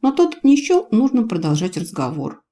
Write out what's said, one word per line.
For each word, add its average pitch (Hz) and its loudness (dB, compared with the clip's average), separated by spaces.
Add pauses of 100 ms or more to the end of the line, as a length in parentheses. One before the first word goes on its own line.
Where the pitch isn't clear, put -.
Но 269 2
тот 339 0
не 277 6
счел 359 0
нужным 247 2
продолжать 165 -2
разговор. 143 -8